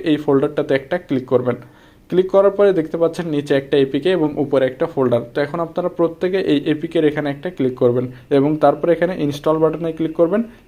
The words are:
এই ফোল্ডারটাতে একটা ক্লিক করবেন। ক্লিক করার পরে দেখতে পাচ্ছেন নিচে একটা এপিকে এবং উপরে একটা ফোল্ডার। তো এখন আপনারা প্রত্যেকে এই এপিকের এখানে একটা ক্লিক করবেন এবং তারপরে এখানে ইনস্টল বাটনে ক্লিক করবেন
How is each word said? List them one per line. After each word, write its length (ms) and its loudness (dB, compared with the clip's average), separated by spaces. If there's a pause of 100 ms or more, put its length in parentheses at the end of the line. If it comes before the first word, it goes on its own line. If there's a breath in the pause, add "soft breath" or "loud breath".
(120)
এই 120 2
ফোল্ডারটাতে 560 0
একটা 160 -6 (120)
ক্লিক 260 -4
করবেন। 260 0 (500 soft breath)
ক্লিক 260 2
করার 220 6
পরে 120 6 (100)
দেখতে 220 -4
পাচ্ছেন 240 -2 (100)
নিচে 260 0
একটা 140 -2 (100)
এপিকে 320 -2
এবং 120 0 (140)
উপরে 280 0
একটা 220 -4
ফোল্ডার। 280 0 (120)
তো 120 -4
এখন 200 -8
আপনারা 240 -4 (100)
প্রত্যেকে 400 -2 (140)
এই 60 2 (140)
এপিকের 360 -2
এখানে 240 -4
একটা 240 -8
ক্লিক 240 -2
করবেন 240 2 (320 loud breath)
এবং 120 4 (140)
তারপরে 320 4
এখানে 180 -2 (120)
ইনস্টল 380 0
বাটনে 340 0
ক্লিক 220 -4
করবেন 220 2 (260 loud breath)